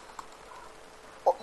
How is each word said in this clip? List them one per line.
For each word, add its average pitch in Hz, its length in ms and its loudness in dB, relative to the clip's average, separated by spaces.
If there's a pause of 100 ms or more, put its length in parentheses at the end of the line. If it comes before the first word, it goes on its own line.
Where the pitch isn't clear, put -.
(1300)
O, 523 160 10